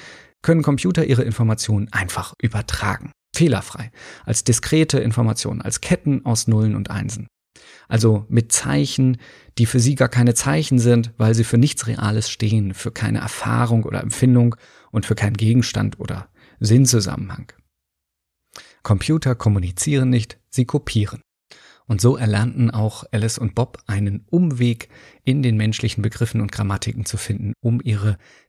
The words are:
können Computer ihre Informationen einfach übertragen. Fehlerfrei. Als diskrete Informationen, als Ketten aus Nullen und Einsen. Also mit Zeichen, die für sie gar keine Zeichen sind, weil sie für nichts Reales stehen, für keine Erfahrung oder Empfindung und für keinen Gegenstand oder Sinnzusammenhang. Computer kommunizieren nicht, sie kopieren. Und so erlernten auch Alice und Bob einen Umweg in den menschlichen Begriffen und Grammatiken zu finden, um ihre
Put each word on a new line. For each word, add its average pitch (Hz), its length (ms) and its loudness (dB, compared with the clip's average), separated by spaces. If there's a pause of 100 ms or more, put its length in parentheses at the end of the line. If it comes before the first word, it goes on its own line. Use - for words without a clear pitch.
(400)
können 165 220 2
Computer 156 420 0
ihre 131 200 2
Informationen 110 680 0
einfach - 500 -6
übertragen. - 680 -4 (240)
Fehlerfrei. 117 560 0 (340)
Als - 200 -2
diskrete 147 560 2
Informationen, 113 640 -2
als - 180 -6
Ketten 143 440 -2
aus 117 220 -2
Nullen 107 300 2
und 101 160 -6
Einsen. 107 340 -8 (640)
Also 110 400 2
mit 117 240 0
Zeichen, 139 640 0 (420)
die 117 80 4
für 127 140 0
sie 127 160 4
gar 127 120 2
keine 120 260 4
Zeichen 143 440 0
sind, 117 380 4
weil 113 180 4
sie 113 80 2
für 117 160 2
nichts 127 300 2
Reales 107 420 -2
stehen, 107 420 -2
für 104 200 -10
keine 107 260 -2
Erfahrung 113 640 -2
oder - 180 -6
Empfindung 120 540 4 (380)
und 104 140 -2
für 107 100 0
keinen 104 200 0
Gegenstand 110 640 0
oder - 300 -10 (320)
Sinnzusammenhang. 110 880 2 (1400)
Computer 131 480 0
kommunizieren 113 760 0
nicht, 120 280 -2 (100)
sie 127 160 -2
kopieren. - 560 -2 (680)
Und 104 120 -2
so 123 160 4
erlernten 117 540 0
auch 107 400 -4
Alice 110 260 -2
und 101 200 -4
Bob - 320 -4
einen 101 420 -2
Umweg 127 580 0 (360)
in 135 180 0
den 117 140 2
menschlichen 107 460 -2
Begriffen 113 380 -2
und 101 120 -4
Grammatiken 101 520 -4
zu - 120 -6
finden, 104 440 -6
um 117 220 0
ihre 104 340 -2 (320)